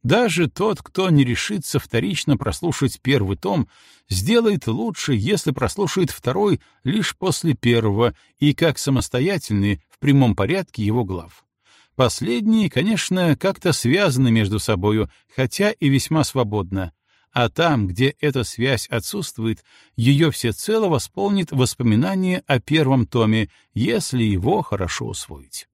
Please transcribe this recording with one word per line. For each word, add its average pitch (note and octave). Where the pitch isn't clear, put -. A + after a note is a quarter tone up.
Даже E3+
тот, G3+
кто F#3+
не C#3+
решится C#3
вторично D3
прослушать -
первый G#2
том, F3+
сделает G3+
лучше, D3+
если D3+
прослушает E3+
второй F3+
лишь F3
после E3
первого A2+
и C#3+
как D#3+
самостоятельный B2+
в -
прямом C#3
порядке A#2
его A2
глав. F2
Последние, G#3+
конечно, F3+
как-то F#3
связаны C3
между G#2+
собою, G#2+
хотя G3
и -
весьма C3+
свободно. G2
А B2
там, C#3+
где B2
эта C3+
связь B2
отсутствует, A2+
ее C#3
всецело G#3
восполнит G3
воспоминание D#3+
о C3
первом C3+
томе, A2
если C#3
его A2
хорошо -
усвоить. -